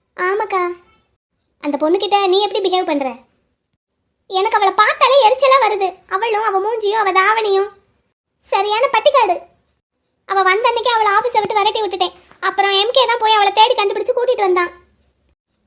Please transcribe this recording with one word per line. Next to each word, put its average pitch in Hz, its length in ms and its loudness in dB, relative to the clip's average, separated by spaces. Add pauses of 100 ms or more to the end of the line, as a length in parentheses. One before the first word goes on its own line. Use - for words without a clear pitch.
(260)
ஆமாக்கா. 392 360 -2 (1040)
அந்த 294 200 -4
பொண்ணுகிட்ட 392 340 0 (140)
நீ 381 140 2
எப்படி 403 200 -4
பிஹேவ் 370 240 -2
பண்ற? 277 180 -2 (1300)
எனக்கு 415 200 0
அவளை 381 220 2
பார்த்தாலே 523 340 2 (120)
எரிச்சலா 523 360 4
வருது. 415 240 0 (300)
அவளும் 440 320 -2
அவ 392 160 0
மூஞ்சியும் 440 380 -2
அவ 381 160 0
தாவணியும் 403 520 0 (800)
சரியான 415 440 0
பட்டிக்காடு. 440 420 2 (960)
அவ 392 180 2
வந்த 440 220 0
அன்னைக்கு 466 240 -2
அவளை 440 200 0
ஆபீஸை 466 260 0
விட்டு 415 180 -2
விரட்டி 427 240 0
விட்டுட்டேன். 359 300 -4 (360)
அப்புறம் 392 340 0
எம் 466 140 -4
கே 508 120 4
தான் 466 140 -2
போய் 427 160 2
அவளை 392 180 0
தேடி 466 220 4
கண்டுபிடிச்சு 427 380 -2
கூட்டிட்டு 480 300 0
வந்தான். 359 240 0 (960)